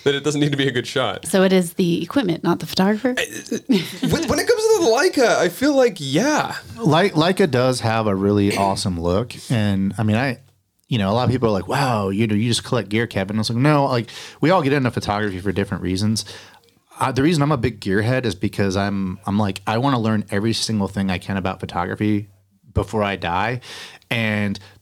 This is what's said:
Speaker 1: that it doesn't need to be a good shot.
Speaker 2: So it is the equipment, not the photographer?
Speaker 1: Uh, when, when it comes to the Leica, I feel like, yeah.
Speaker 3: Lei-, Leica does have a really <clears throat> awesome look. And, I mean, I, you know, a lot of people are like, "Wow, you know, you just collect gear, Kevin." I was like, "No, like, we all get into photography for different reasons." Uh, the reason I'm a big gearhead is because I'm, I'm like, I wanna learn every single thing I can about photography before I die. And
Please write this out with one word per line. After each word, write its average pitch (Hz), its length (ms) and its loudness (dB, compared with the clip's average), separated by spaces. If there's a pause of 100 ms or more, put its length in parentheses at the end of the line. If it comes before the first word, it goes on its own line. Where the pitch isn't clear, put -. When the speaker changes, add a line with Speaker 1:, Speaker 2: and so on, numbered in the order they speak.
Speaker 1:
that 143 100 2
it 139 80 -4
doesn't 139 200 0
need 147 80 2
to 139 80 -2
be 135 100 2
a - 20 2
good 120 160 -2
shot. 101 380 -2
Speaker 2:
So 190 180 2
it 190 120 4
is 180 200 2
the 170 280 0
equipment, 170 420 -2
not 170 140 0
the 165 80 -10
photographer? 214 520 0
Speaker 1:
Uh, - 380 -8 (120)
when, 226 600 0
when 294 100 0
it 381 80 -2
comes 440 160 2
to 440 180 4
the 311 140 4
Leica, 254 440 4
I 165 100 2
feel 254 260 0
like, 240 240 4
yeah. 147 580 0 (200)
Speaker 3:
Lei-, 196 320 4
Leica 170 420 2
does 127 300 2
have 113 260 0
a 101 80 2
really 101 420 4
<clears throat> - 20 -2
awesome 95 420 0
look. 92 320 0 (180)
And, 101 460 0
I 113 60 -2
mean, 107 140 2
I, 131 240 -2 (480)
you 127 100 0
know, 98 120 0
a 104 40 2
lot 123 100 2
of 117 60 2
people 120 180 0
are 107 40 2
like, 95 140 -2
"Wow, 123 440 0
you 107 180 0
know, 104 80 0
you 113 120 0
just 117 140 0
collect 104 280 -4
gear, 110 180 0
Kevin." 101 280 -4
I 110 40 0
was 107 100 -2
like, 117 80 -2
"No, 143 280 4
like, 123 220 -2 (320)
we 147 100 4
all 185 120 4
get 135 100 2
into 135 200 2
photography 101 480 -2
for 98 100 -2
different 92 320 -2
reasons." 101 420 0 (760)
Uh, 131 100 0
the 131 120 0
reason 156 200 4
I'm 143 80 2
a 156 60 2
big 113 240 -2
gearhead 110 440 0
is 104 120 -2
because 98 400 -2
I'm, 98 500 -4
I'm 98 120 0
like, 98 280 -2
I 113 120 0
wanna 135 200 0
learn 110 320 0
every 107 220 -2
single 104 340 -2
thing 98 240 -2
I 90 80 -2
can 98 180 -6
about 92 240 -4
photography 104 680 -4 (440)
before 104 300 -2
I 98 140 0
die. 92 440 -2 (500)
And 107 480 -2 (240)